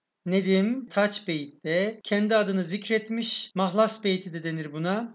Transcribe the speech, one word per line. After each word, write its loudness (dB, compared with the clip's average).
Nedim 2
Taç 0
Beyt'te -2
kendi 2
adını 2
zikretmiş, -4
mahlas 2
beyti 0
de -8
denir -4
buna, -2